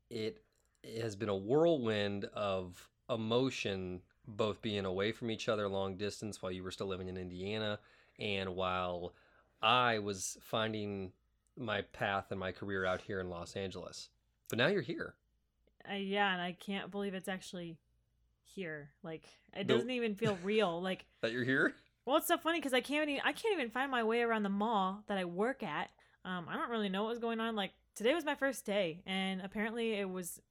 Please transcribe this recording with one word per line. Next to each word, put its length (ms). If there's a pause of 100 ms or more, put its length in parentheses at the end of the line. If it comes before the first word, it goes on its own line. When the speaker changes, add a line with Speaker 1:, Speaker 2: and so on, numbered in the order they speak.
Speaker 1:
it, 320 (420)
it 180
has 140
been 140
a 60
whirlwind 1000
of 560 (200)
emotion, 920 (260)
both 340
being 240
away 260
from 200
each 180
other 180
long 300
distance 440
while 100
you 120
were 80
still 160
living 220
in 80
Indiana, 640 (400)
and 360
while 580 (480)
I 380
was 420
finding 680 (460)
my 240
path 500
and 80
my 120
career 340
out 160
here 180
in 100
Los 260
Angeles. 540 (380)
But 100
now 100
you're 140
here. 340 (720)
Speaker 2:
Uh, 60
yeah, 380
and 80
I 120
can't 380
believe 220
it's 140
actually 500 (680)
here. 480 (120)
Like, 200 (320)
it 120
Speaker 1:
Nope. 100
Speaker 2:
doesn't 140
even 240
feel 200
Speaker 1:
<laughs> 80
Speaker 2:
real. 380
Like, 240 (160)
Speaker 1:
That 100
you're 120
here? 300 (320)
Speaker 2:
well, 120
it's 100
so 100
funny 240
'cause 120
I 80
can't 280
even, 140
I 100
can't 200
even 160
find 220
my 120
way 180
around 220
the 60
mall 580
that 100
I 80
work 380
at. 280 (340)
Um, 240
I 60
don't 140
really 200
know 140
what 60
was 100
going 200
on. 160
Like, 160 (240)
today 180
was 120
my 100
first 300
day, 400
and 360
apparently 520
it 160
was 420